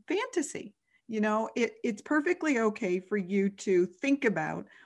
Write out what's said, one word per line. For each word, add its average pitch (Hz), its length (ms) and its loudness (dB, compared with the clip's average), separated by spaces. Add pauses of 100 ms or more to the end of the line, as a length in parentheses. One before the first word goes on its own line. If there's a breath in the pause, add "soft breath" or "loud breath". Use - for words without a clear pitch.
fantasy. 370 680 -4 (340)
You 220 120 -4
know, 214 360 0
it, 233 260 0
it's 226 200 -2
perfectly 302 580 0
okay 214 400 0
for 208 160 -4
you 196 340 2
to 185 360 2
think 277 380 0
about 160 420 -2 (200 soft breath)